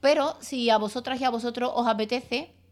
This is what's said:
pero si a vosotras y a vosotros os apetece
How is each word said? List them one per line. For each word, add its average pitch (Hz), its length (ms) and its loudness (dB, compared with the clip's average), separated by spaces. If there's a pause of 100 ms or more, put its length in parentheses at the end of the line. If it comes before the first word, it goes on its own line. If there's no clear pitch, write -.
pero 294 400 2
si 240 280 -2
a 220 80 6
vosotras 247 440 -4
y - 20 -4
a 262 60 2
vosotros 240 440 -2
os 240 140 2
apetece 240 640 -2 (200)